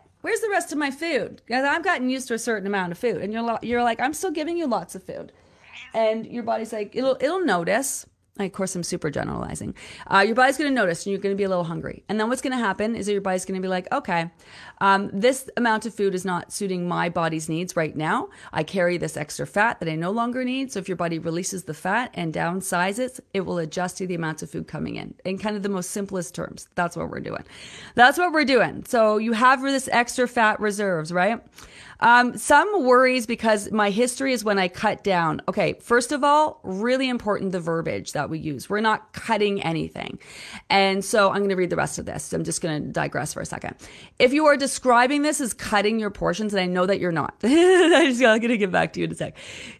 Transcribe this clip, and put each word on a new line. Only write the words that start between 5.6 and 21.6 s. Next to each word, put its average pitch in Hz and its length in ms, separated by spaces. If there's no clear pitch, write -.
And 226 320
your 240 180
body's 220 300
like, 214 200
it'll, 262 280
it'll 349 240
notice. 190 600
Like, 196 160
of - 20
course, 190 180
I'm 175 100
super 170 260
generalizing. - 640
Uh, 190 120
your 208 140
body's 262 240
gonna 294 140
notice 190 340
and 196 60
you're 196 80
gonna 196 160
be 196 80
a 196 60
little 180 160
hungry. 160 420
And 214 100
then 214 120
what's 254 120
gonna 254 160
happen 214 380
is 190 100
that 208 60
your 202 80
body's 185 240
gonna 190 160
be 185 80
like, 185 240
"Okay, 175 400
um, 196 320
this 240 460
amount 226 280
of 220 80
food 196 220
is 180 80
not 180 300
suiting 185 340
my 170 220
body's 160 400
needs 170 260
right 160 180
now. 196 360
I 160 100
carry 175 340
this 151 200
extra 143 280
fat 214 360
that 165 80
I 156 60
no 165 160
longer 240 340
need." 262 260
So 202 80
if 185 80
your 185 80
body 170 240
releases 165 460